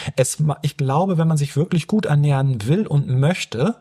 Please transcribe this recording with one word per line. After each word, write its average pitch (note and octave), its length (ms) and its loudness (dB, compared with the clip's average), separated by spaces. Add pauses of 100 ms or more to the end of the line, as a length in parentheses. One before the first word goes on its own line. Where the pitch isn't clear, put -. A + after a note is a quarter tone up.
(160)
Es - 240 0
ma-, D3+ 220 0
ich D3 160 -4
glaube, D#3 400 0
wenn E3 100 2
man E3 80 2
sich C#3+ 220 -2
wirklich D#3+ 300 0
gut G#3+ 180 0
ernähren C3+ 600 2
will F3+ 220 2
und C#3+ 220 0
möchte C3+ 720 0